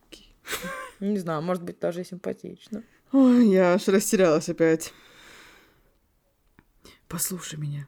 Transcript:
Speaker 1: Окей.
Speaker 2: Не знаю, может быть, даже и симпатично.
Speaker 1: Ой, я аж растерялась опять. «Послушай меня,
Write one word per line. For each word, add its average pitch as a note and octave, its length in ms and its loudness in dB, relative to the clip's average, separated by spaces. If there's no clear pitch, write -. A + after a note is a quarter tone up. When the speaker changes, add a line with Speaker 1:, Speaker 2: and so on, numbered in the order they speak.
Speaker 1:
Окей. - 260 -20
Speaker 2:
Не G3+ 200 -4
знаю, D#3+ 220 -6
может F3+ 220 -4
быть, F3 160 -14
даже E3+ 220 -6
и - 20 -12
симпатично. F#3+ 800 -12
Speaker 1:
Ой, B3 340 6
я F#3 280 6
аж G3+ 120 -2
растерялась F#3 600 2
опять. E3 440 0
«Послушай E3+ 520 -8
меня, D3 280 -10